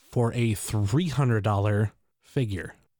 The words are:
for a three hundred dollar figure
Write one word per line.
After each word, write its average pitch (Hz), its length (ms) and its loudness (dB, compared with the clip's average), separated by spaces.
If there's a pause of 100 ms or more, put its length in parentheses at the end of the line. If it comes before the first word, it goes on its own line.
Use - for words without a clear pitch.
(100)
for 117 220 0
a 117 220 0
three 113 540 0
hundred 123 360 0
dollar 104 480 2 (300)
figure 104 520 -4 (260)